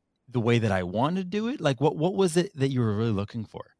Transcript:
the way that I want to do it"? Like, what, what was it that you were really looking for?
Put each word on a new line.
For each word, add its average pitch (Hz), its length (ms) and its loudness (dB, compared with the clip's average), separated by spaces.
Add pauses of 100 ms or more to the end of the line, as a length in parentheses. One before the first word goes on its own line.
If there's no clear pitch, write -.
(280)
the 123 120 -2
way 117 180 4
that 110 140 2
I 92 120 0
want 117 320 -2
to 190 80 -4
do 208 240 -4
it"? 277 120 -6
Like, 139 200 0
what, 156 160 2
what 170 180 0
was 185 220 2
it 170 200 0
that 135 120 0
you 131 120 0
were 110 160 2
really 117 140 0
looking 104 340 -4
for? - 360 -16